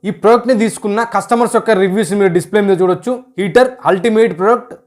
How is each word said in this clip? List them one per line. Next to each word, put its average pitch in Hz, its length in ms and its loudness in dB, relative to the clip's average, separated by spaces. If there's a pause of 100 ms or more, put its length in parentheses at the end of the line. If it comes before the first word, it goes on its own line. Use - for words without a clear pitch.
ఈ 202 40 -4 (100)
ప్రోడక్ట్ని 233 420 4
తీసుకున్న 208 340 -4 (160)
కస్టమర్స్ 240 440 0
యొక్క 214 240 0
రివ్యూస్ 190 380 0
మీరు 190 160 2
డిస్‌ప్లే 190 300 0
మీద 196 160 2
చూడొచ్చు. 180 320 -2 (260)
హీటర్ 240 300 0 (200)
అల్టిమేట్ 214 520 0
ప్రోడక్ట్ 226 320 -2 (120)